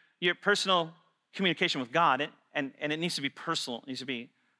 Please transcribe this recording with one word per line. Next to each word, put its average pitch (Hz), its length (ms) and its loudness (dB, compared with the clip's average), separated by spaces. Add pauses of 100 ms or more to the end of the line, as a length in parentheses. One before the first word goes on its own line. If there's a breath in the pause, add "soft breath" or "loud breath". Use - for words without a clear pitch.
(180 soft breath)
your 175 160 0
personal 185 600 2 (380)
communication 175 480 0
with 120 100 -6
God, 147 300 4
and, 151 120 -4 (200)
and, 139 260 -4
and 147 140 -4
it 156 60 -4
needs 170 160 -2
to - 80 -6
be 139 80 -4
personal. 135 480 -6
It - 80 -16
needs 131 140 -10
to 131 40 -12
be 127 240 -8 (320)